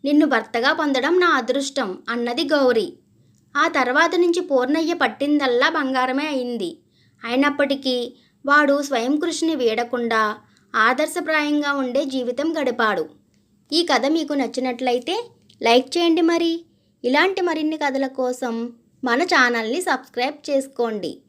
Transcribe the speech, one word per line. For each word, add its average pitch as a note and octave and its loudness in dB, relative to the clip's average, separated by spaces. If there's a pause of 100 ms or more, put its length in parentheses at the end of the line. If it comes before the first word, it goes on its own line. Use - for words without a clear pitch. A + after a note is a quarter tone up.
నిన్ను D4 4
భర్తగా A#3+ 0
పొందడం D4+ 0
నా F4+ 4
అదృష్టం" C4 -2 (100)
అన్నది A#3+ -4
గౌరి. B3+ 2 (640)
ఆ D4+ 2
తర్వాత D#4 2
నుంచి F4 2
పూర్ణయ్య D4 0
పట్టిందల్లా C#4 0
బంగారమే C4 -2
అయింది. B3 -6 (460)
అయినప్పటికీ C4+ -2 (300)
వాడు C#4+ 4
స్వయం C4+ -2
కృషిని D#4+ -2
వీడకుండా A#3 0 (380)
ఆదర్శప్రాయంగా D4 0
ఉండే C4+ -2
జీవితం C4 -4
గడిపాడు. A3+ 0 (640)
ఈ E4+ 0
కథ B3 2
మీకు D4+ 0
నచ్చినట్లయితే B3+ -2 (320)
లైక్ B3 2
చేయండి. E4+ 4
మరి E4+ 0 (400)
ఇలాంటి E4 2
మరిన్ని D#4+ -2
కథల C#4 -2
కోసం B3 -4 (320)
మన B3 0
ఛానల్ని B3 0
సబ్స్క్రైబ్ C#4 -4
చేసుకోండి. A#3 -4 (100)